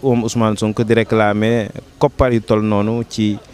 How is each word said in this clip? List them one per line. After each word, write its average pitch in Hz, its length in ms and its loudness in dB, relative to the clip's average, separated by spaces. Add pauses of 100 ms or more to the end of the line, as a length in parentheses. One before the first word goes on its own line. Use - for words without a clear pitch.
moom 120 220 0
Ousmane 110 340 0
Sonko 110 280 -2
di 113 100 2
réclamer 107 800 0 (260)
koppar 139 340 2
yu 117 80 2
tol 107 220 0
noonu 107 460 -2
ci, 104 280 -2 (160)